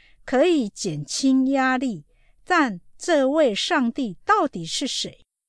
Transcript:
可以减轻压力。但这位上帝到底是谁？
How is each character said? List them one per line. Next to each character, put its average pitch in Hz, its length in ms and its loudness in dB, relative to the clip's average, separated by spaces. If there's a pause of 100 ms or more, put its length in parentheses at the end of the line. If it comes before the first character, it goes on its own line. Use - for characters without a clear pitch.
(240)
可 262 200 2
以 311 240 2
减 151 340 -6
轻 262 460 0
压 262 300 0
力。 233 260 -6 (400)
但 277 340 0 (200)
这 285 280 2
位 277 280 2
上 247 360 0
帝 226 340 -6
到 403 220 2
底 165 200 -8
是 262 200 -6
谁？ - 380 -10 (240)